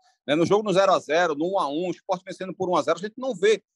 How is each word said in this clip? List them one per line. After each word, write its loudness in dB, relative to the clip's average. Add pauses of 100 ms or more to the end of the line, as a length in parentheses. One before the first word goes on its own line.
(260)
né? 0
No 2
jogo 2
no -2
zero 4
a 4
zero, 0
no -4
um -2
a -2
um, -4
o -4
Sport -6
vencendo -12
por -4
um 2
a 4
zero, 0
a -12
gente -12
não -6
vê 2 (140)